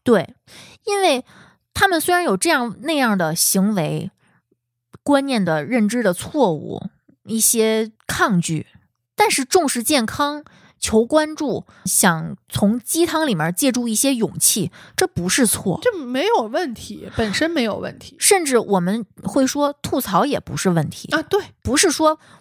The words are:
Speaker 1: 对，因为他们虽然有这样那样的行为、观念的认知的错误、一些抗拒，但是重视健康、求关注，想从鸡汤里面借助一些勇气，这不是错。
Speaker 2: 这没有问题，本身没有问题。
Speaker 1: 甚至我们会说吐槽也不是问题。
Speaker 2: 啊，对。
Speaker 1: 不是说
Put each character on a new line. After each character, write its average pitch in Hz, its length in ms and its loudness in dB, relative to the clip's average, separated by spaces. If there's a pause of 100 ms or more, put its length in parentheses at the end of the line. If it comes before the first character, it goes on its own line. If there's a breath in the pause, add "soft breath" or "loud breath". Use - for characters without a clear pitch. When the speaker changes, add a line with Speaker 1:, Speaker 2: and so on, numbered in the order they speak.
Speaker 1:
对， - 320 2 (500 loud breath)
因 403 140 -2
为 311 280 2 (480 soft breath)
他 403 120 0
们 349 140 2
虽 359 140 0
然 359 100 2
有 294 140 2
这 320 100 -2
样 247 320 0
那 302 160 -2
样 233 220 2
的 160 160 0
行 196 400 0
为、 156 360 -4 (920)
观 277 240 2
念 247 180 0
的 156 180 0
认 214 240 0
知 240 160 -2
的 185 120 2
错 220 400 0
误、 - 340 -10 (360)
一 226 140 -6
些 220 540 0 (140)
抗 247 340 0
拒， 160 260 -4 (480)
但 415 160 4
是 - 140 -2
重 330 240 2
视 240 140 -4
健 247 240 0
康、 294 360 -4 (380 soft breath)
求 220 240 2
关 311 300 0
注， 277 300 -4 (220 soft breath)
想 165 500 0 (120)
从 220 300 2
鸡 320 280 0
汤 320 200 0
里 247 80 0
面 160 200 -2
借 262 180 2
助 240 160 -2
一 226 60 -2
些 269 200 2
勇 220 240 -2
气， - 320 0 (240 loud breath)
这 - 120 0
不 175 240 -4
是 254 160 2
错。 - 340 -2
Speaker 2:
这 466 180 0
没 262 280 -4
有 453 160 2
问 254 320 -4
题， - 420 -14
本 220 160 0
身 302 180 0
没 320 120 0
有 220 160 -2
问 - 200 -10
题。 - 200 -20
Speaker 1:
甚 381 260 4
至 254 140 4
我 196 220 2
们 196 260 -2 (160)
会 269 240 2
说 285 340 0
吐 - 180 -4
槽 202 280 2
也 285 120 -2
不 - 180 -10
是 190 140 0
问 165 200 2
题。 - 220 -14
Speaker 2:
啊， 311 100 0
对。 392 180 0 (220)
Speaker 1:
不 233 120 -2
是 320 160 4
说 311 280 2 (220 soft breath)